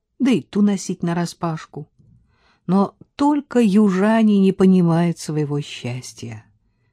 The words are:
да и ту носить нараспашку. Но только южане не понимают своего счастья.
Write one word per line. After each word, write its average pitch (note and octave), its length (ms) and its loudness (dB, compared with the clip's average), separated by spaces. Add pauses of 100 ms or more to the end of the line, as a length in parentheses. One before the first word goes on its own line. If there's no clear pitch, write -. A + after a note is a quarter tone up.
(200)
да C4+ 120 2
и F#3 100 2
ту - 200 -2
носить G3+ 420 -2
нараспашку. E3+ 840 -6 (800)
Но F#3+ 280 0 (200)
только C#4+ 440 0
южане G#3+ 800 2
не F#3+ 120 4
понимают F3 640 2
своего D3 440 -6
счастья. A#2+ 840 -14 (480)